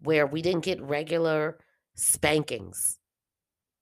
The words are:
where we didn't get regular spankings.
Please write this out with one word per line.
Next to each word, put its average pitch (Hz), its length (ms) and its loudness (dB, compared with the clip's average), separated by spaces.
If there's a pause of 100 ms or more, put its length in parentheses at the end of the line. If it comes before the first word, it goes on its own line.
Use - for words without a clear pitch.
where 151 240 4
we 147 160 -2
didn't 175 220 0
get 185 180 -4
regular 156 800 0 (360)
spankings. 127 1040 -2 (840)